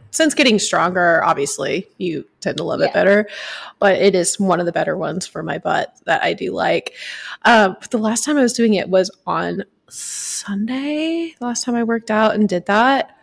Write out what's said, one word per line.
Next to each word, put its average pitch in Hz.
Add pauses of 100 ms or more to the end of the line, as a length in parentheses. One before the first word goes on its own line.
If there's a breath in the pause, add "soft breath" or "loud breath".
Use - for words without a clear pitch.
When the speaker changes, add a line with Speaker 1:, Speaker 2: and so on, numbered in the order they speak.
(120)
Speaker 1:
since 320
getting 247
stronger, 175
obviously, 147 (120)
you 170 (140)
tend -
to -
love 170
it -
Speaker 2:
Yeah. -
Speaker 1:
better, 202 (520 loud breath)
but 196
it 190
is 175
one 180
of 175
the 170
better 160
ones 160
for 160
my 156
butt 160 (120)
that -
I 170
do 185
like. 170 (500 loud breath)
Uh, 214
but -
the 240
last 220
time 294
I 285
was 240
doing 226
it 170
was 185 (160)
on 175 (240)
Sunday, 302
the 240
last 240
time 240
I 233
worked 226
out 220
and 214
did 180
that. 247